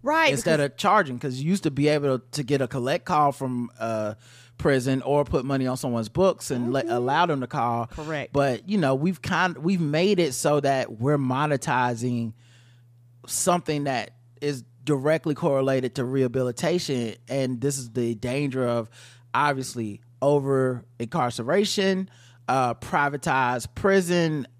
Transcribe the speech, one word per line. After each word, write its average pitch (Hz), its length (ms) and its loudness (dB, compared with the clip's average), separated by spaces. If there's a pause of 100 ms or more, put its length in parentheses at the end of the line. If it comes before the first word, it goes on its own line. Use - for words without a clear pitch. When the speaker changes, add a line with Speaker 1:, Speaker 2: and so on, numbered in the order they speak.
Speaker 1:
Right, 311 300 2
Speaker 2:
Instead 160 240 2
Speaker 1:
because 143 140 0
Speaker 2:
of - 60 -20
charging, 185 420 2
'cause 131 180 -4
you 147 120 -2
used 196 140 0
to 151 80 0
be 139 160 2
able 143 320 2
to 147 240 -8
get 135 180 2
a 123 60 0
collect 131 380 -2
call 151 260 4
from, 127 380 -4 (100)
uh, 110 360 -4 (420)
prison 135 440 2
or 143 240 2
put 139 180 0
money 135 240 -2
on 127 80 -2
someone's 117 340 -4
books - 420 0
and 123 200 -2
let, 135 140 0
Speaker 1:
Mm-hmm. 339 100 -2
Speaker 2:
allow 139 300 2
them 143 160 -2
to 123 60 -6
call. 117 400 -2
Speaker 1:
Correct. 151 440 -8
Speaker 2:
But, 139 380 0
you 214 80 0
know, 135 180 2
we've 165 260 -2
kind, 175 360 0
we've 170 240 0
made 175 380 2
it 147 140 0
so 147 280 2
that 135 380 -2
we're 143 180 2
monetizing 123 1160 0 (960)
something 160 580 0
that 127 260 -4 (300)
is 143 220 -4 (220)
directly 151 500 2
correlated 135 600 0
to 131 100 -2
rehabilitation, 127 1120 0 (120)
and 127 320 -2
this 135 180 -2
is 123 140 -10
the 117 240 -2
danger 127 500 -2
of, 117 240 -2 (440)
obviously, 123 680 -2 (220)
over 135 640 2 (140)
incarceration, 185 1120 0 (380)
uh, 127 280 2
privatized 135 1000 0
prison 175 720 2 (120)